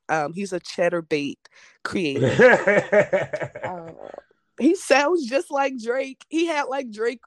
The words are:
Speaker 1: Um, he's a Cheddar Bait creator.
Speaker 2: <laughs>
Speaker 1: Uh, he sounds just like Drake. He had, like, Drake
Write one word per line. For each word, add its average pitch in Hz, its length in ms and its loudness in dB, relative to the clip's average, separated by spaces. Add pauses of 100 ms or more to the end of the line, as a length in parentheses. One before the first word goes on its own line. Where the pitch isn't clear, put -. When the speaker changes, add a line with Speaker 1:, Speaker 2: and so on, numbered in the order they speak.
Speaker 1:
Um, 151 240 -2
he's 190 200 -8
a 175 80 -6
Cheddar 175 420 -2
Bait 147 360 -4 (440)
creator. 135 560 0
Speaker 2:
<laughs> - 1300 4
Speaker 1:
Uh, 170 280 -12 (680)
he 311 160 6
sounds 330 500 2
just 269 240 -4
like 277 280 -2
Drake. 262 500 -6
He 330 180 0
had, 294 180 -2
like, 262 260 -6
Drake 226 360 -4